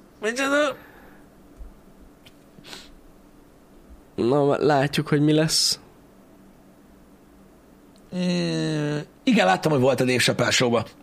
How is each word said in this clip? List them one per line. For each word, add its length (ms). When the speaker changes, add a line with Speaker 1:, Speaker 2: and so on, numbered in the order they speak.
Speaker 1:
Micsoda? 560
Speaker 2:
Na, 500
látjuk, 440
hogy 120
mi 120
lesz. 460
Speaker 1:
Ö, 840
igen, 220
láttam, 260
hogy 80
volt 200
a 40
Dave 140
Chappelle 320
show-ba. 340